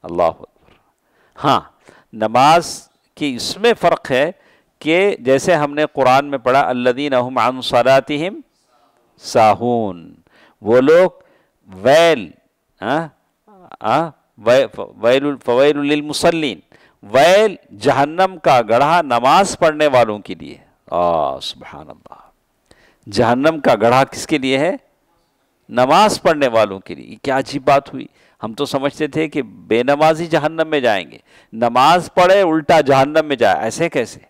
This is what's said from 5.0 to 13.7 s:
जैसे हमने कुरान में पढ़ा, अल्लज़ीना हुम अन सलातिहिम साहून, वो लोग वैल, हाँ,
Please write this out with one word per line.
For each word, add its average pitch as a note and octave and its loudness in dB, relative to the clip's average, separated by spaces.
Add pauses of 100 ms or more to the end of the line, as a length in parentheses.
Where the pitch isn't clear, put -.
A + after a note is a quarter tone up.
जैसे C3+ 2
हमने D3 -2
कुरान C3+ 2
में C#3 -8
पढ़ा, B2+ 2
अल्लज़ीना B2+ -2
हुम B2 -4
अन B2+ -2
सलातिहिम C#3+ -2 (840)
साहून, G#2+ 0 (460)
वो A2+ 2
लोग E3+ 4 (460)
वैल, A#2+ 2 (480)
हाँ, D3+ -6 (680)